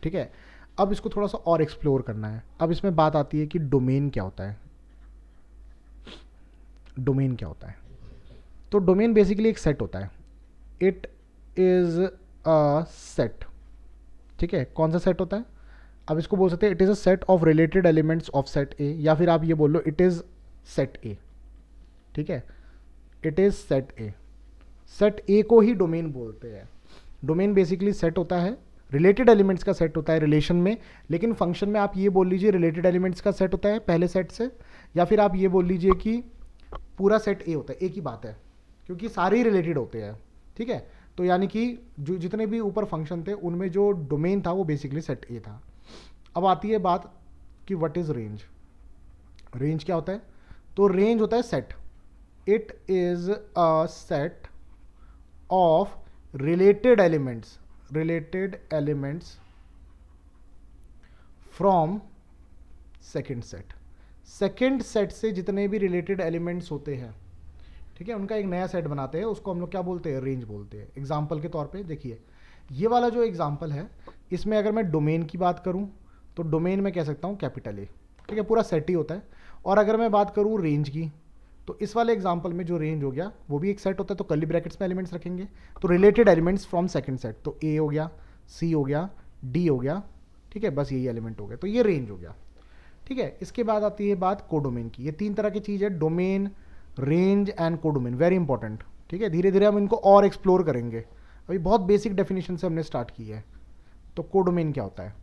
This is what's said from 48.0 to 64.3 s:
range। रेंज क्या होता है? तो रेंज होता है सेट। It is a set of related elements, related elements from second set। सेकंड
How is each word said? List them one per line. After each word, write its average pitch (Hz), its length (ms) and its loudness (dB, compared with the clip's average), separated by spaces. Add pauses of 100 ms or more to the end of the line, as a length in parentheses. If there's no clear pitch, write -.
range। 107 320 -8 (1120)
रेंज 147 280 -4
क्या 180 120 -4
होता 165 180 -4
है? 226 80 -10 (560)
तो 202 100 6
रेंज 208 340 2
होता 220 160 0
है 240 60 0
सेट। - 300 -6 (760)
It 214 220 0 (200)
is 175 380 -2 (280)
a 160 320 4
set 165 580 -6 (1040)
of 180 340 4 (540)
related 202 580 4
elements, 143 540 0 (400)
related 165 640 -4 (160)
elements 147 580 -4 (2250)
from 180 380 2 (1120)
second 120 360 -8
set। - 300 -18 (520)
सेकंड 247 560 -2